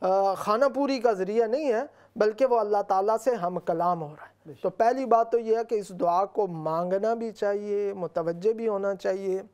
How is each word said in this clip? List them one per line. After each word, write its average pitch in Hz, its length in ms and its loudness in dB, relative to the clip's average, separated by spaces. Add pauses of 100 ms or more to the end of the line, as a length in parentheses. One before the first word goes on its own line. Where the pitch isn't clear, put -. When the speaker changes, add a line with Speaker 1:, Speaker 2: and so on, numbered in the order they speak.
Speaker 1:
अ, 196 360 4
खाना 233 300 2
पूरी 269 300 0
का 226 140 2
ज़रिया 208 340 0
नहीं 269 180 -2
है, 262 240 0 (300)
बल्कि 214 260 2
वो 240 120 4
अल्लाह 208 260 2
ताला 202 340 2
से 240 180 0
हम 180 240 -4
कलाम 175 400 0
हो 151 160 -10
रहा - 100 -20
है। - 80 -20 (140)
Speaker 2:
बेशक। 139 160 -18
Speaker 1:
तो 190 80 -2
पहली 247 340 2
बात 226 280 4
तो 233 60 4
ये 226 180 0
है 233 80 -2
कि 226 120 -2
इस 196 160 -6
दुआ 175 320 2
को 202 220 -2
मांगना 175 680 -2
भी 226 180 -6
चाहिए, 202 600 -2
मुतवज्जे 170 600 -2
भी 226 140 -4
होना 196 280 -2
चाहिए 190 600 -4